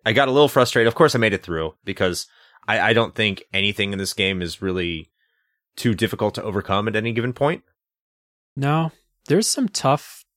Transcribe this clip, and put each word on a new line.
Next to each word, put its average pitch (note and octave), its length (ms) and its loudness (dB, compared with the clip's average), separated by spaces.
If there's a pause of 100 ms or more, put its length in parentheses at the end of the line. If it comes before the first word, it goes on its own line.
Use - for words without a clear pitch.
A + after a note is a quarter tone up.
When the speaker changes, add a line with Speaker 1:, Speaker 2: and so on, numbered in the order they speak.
Speaker 1:
I A2+ 80 0
got C3+ 140 4
a C3 40 -2
little C#3+ 160 6
frustrated. B2 400 2
Of A2+ 80 0
course, D#3 200 6
I B2 40 2
made A2 140 2
it F#2+ 100 -4
through D#2+ 320 -6 (100)
because F#2 400 -2 (420)
I, A2 120 0 (100)
I A2+ 40 2
don't A2+ 200 0
think G#2 300 -2 (100)
anything G2+ 400 -2
in F#2+ 60 -4
this F#2+ 140 -6
game F#2+ 280 -2
is E2+ 220 -8
really F2 480 -4 (640)
too A#2 180 0
difficult G#2 420 -2
to - 80 -10
overcome G2+ 440 -2
at G#2+ 80 -4
any A2 180 -2
given A#2 200 -4
point. D3 280 -2 (920)
Speaker 2:
No, D#3 360 0 (360)
there's F#3 200 2
some B3 220 -2
tough - 560 -2 (120)